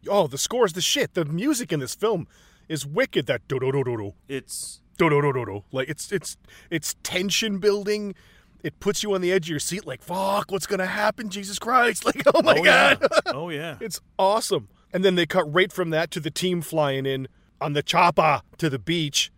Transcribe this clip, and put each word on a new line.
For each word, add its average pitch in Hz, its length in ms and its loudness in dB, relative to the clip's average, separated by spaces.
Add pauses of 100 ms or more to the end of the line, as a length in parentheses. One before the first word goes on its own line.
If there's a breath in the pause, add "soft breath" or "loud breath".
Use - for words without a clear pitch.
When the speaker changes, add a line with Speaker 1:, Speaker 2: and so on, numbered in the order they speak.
Speaker 1:
Oh, 196 200 2
the 131 100 -8
score's 220 360 2
the 175 80 -6
shit. - 340 0
The 180 100 0
music 226 460 -2
in - 80 0
this 127 160 -6
film 202 320 -2 (420 soft breath)
is 151 160 -6
wicked. 160 400 -2
That 123 220 -4
do-do-do-do-do. 127 680 -2 (140)
Speaker 2:
It's - 540 -10 (160)
Speaker 1:
Do-do-do-do-do. 135 760 2
Like, 131 180 -4
it's, - 220 -10
it's, - 260 -6 (320 soft breath)
it's - 340 -6
tension 196 560 -2
building. 208 540 0 (500 soft breath)
It 143 180 -8
puts 202 200 -2
you 208 120 -2
on 190 80 0
the 180 100 0
edge 185 140 2
of 165 60 -12
your 147 80 -4
seat, 190 280 -8
like, 131 140 -12
"Fuck, 196 500 -4
what's 190 160 -4
gonna 185 200 -2
happen? 208 420 -4
Jesus 196 280 -10
Christ." 240 480 0
<laughs> - 0 -
Like, 269 160 0 (120)
oh 339 80 6
my 311 180 6
Speaker 2:
Oh, 330 60 0
yeah. 269 300 6
Speaker 1:
God. - 220 2
<laughs> 605 100 2
Speaker 2:
Oh, 170 220 -6
yeah. 156 300 -6
Speaker 1:
It's 214 220 -10 (180)
awesome. 190 480 2 (240)
And 185 140 0
then 185 100 6
they 175 100 4
cut 156 260 0
right 180 200 2
from 180 200 -4
that 160 200 0
to - 80 -8
the 151 100 -6
team 180 320 -2
flying 139 440 0
in 135 240 -2 (320)
on 147 120 -4
the 147 80 0
chopper 170 600 4 (160)
to 160 120 0
the 135 100 -4
beach 156 580 -2